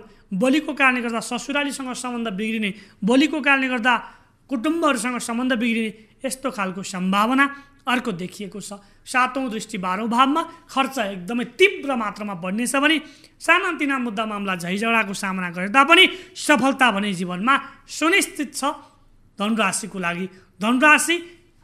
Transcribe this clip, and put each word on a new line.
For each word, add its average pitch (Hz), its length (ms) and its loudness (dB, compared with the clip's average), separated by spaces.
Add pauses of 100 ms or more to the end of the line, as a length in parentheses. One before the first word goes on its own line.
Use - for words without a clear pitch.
(340)
बोलीको 269 400 2
कारणले 254 280 2
गर्दा 233 180 -4
ससुरालीसँग 269 760 -4
सम्बन्ध 240 340 -6
बिग्रिने, 220 460 -4 (300)
बोलीको 269 380 4
कारणले 269 260 4
गर्दा 247 300 2 (520)
कुटुम्बहरूसँग 254 680 0
सम्बन्ध 247 360 -2
बिग्रिने, 226 540 -2 (180)
यस्तो 262 260 -6
खालको 190 320 -6
सम्भावना 214 720 2 (320)
अर्को 247 240 0
देखिएको 185 500 -10
छ। - 120 -14 (320)
सातौँ 262 440 0
दृष्टि 214 280 -8
बाह्रौँ 190 300 -4
भावमा, 269 340 4 (280)
खर्च 262 300 -2
एकदमै 202 440 -4
तीव्र 285 520 2
मात्रामा 208 380 -4
बढ्नेछ 196 420 -2
भने 294 260 4 (380)
सानातिना 320 580 0
मुद्दा 226 280 -4
मामला 202 300 -4
झैझगडाको 202 580 0
सामना 185 360 -4
गरे 180 200 -6
तापनि 311 400 6 (260)
सफलता 269 560 2
भने 202 220 -2
जीवनमा 185 480 0 (260)
सुनिश्चित 311 680 0
छ - 80 -6 (760)
धनुराशिको 202 600 -2
लागि। 175 300 -4 (320)
धनुराशि 285 800 2 (240)